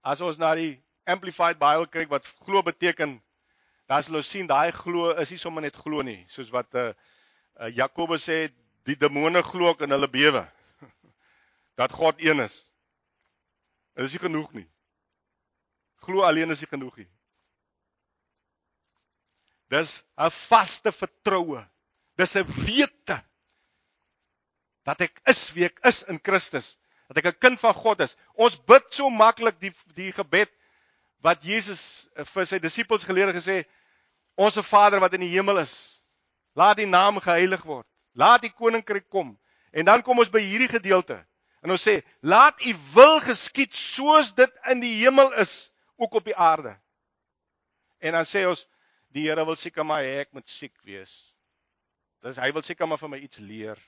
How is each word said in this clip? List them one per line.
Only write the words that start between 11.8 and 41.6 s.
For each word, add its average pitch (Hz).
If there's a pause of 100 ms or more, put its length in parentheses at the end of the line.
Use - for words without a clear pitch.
Dat 131
God 160
een 156
is. - (1300)
Dit 131
is 135
nie 175
genoeg 156
nie. 95 (1400)
Glo 190
alleen 165
is 151
nie 156
genoeg 135
nie. 95 (2500)
Dis 151 (120)
'n 160
vaste -
vertroue. 170 (500)
Dis 185
'n 190 (220)
wete 226 (1600)
dat -
ek -
is -
wie 175
ek -
is -
in 170
Christus, - (300)
dat 139
ek 170
'n 175
kind 254
van 202
God 220
is. - (180)
Ons 233
bid 254
so 277
maklik 220
die, 190 (220)
die 185
gebed 185 (720)
wat 165
Jesus, 196
eh, 151
vir 185
sy 190
disippels 202
geleer 190
het, 175
gesê, 180 (720)
"Onse 208
Vader 202
wat 185
in 185
die 175
hemel 196
is, - (520)
laat 196
die 208
naam 196
geheilig 180
word. 139 (280)
Laat 220
die 226
koninkryk 226
kom." 143 (340)
En 160
dan 220
kom 247
ons 226
by 220
hierdie 214
gedeelte 185 (360)